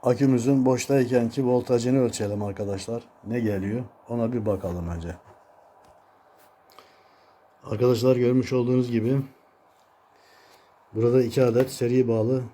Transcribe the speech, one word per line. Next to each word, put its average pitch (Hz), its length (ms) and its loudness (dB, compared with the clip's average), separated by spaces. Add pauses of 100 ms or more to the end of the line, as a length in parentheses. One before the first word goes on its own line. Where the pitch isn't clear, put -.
Akümüzün 127 640 2
boştaykenki 127 800 0
voltajını 123 540 2
ölçelim 104 420 -2
arkadaşlar. 101 600 -6 (220)
Ne 117 160 -4
geliyor? 104 440 -2 (240)
Ona 117 240 -2
bir 113 140 -4
bakalım 87 420 -4
önce. 85 280 -8 (2500)
Arkadaşlar, 123 520 2
görmüş 123 360 2
olduğunuz 123 380 0
gibi 120 320 0 (1700)
burada 120 280 4
iki 117 200 0
adet 123 280 2
seri 123 380 0
bağlı 117 340 0 (120)